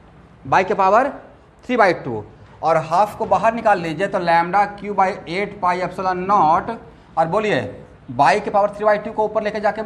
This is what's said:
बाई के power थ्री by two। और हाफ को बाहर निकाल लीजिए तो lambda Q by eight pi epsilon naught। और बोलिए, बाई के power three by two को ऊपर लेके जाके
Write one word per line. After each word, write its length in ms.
बाई 180
के 100
power 340
थ्री 120
by 160
two। 200
और 140
हाफ 420
को 80
बाहर 280
निकाल 260
लीजिए 280
तो 100
lambda 480
Q 200
by 100
eight 260
pi 120
epsilon 440
naught। 400
और 80
बोलिए, 340
बाई 300
के 100
power 200
three 160
by 180
two 80
को 120
ऊपर 180
लेके 180
जाके 260